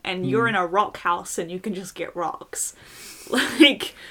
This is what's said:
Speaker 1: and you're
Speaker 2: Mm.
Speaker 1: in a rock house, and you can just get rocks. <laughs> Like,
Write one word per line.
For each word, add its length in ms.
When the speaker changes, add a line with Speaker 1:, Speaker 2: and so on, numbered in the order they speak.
Speaker 1:
and 260
you're 160
Speaker 2:
Mm. 40
Speaker 1:
in 40
a 120
rock 320
house, 400
and 120
you 80
can 160
just 220
get 200
rocks. 640
<laughs> 60
Like, 640